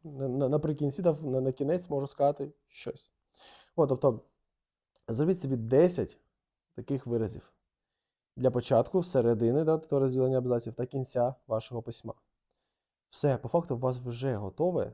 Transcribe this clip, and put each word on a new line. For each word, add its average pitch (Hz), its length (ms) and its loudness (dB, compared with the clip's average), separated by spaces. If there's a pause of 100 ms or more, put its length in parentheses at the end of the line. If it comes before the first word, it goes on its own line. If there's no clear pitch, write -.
На, 135 240 -6
на, 131 200 0
наприкінці, 147 540 0
да, 170 100 4
на, 139 280 -2
на 131 120 0
кінець 175 380 -2
можу 143 160 -2
сказати 143 460 -2 (160)
щось. - 440 -14 (640)
От, 151 120 4
тобто, 131 320 2 (880)
зробіть 160 320 0
собі 135 160 -2
десять 131 600 2 (560)
таких 135 320 -6
виразів. 113 460 -4 (840)
Для 127 140 2
початку, 123 520 2
середини, 117 600 2
да, 160 140 4
того 147 220 0
розділення 131 380 2
абзаців 120 360 -2
та 131 120 -6
кінця 127 480 -2 (120)
вашого 113 360 -4
письма. 113 320 -12 (960)
Все, 135 280 0
по 117 100 -10
факту 165 280 0
у - 20 -6
вас 127 200 -2
вже 123 380 -4
готове 117 580 -2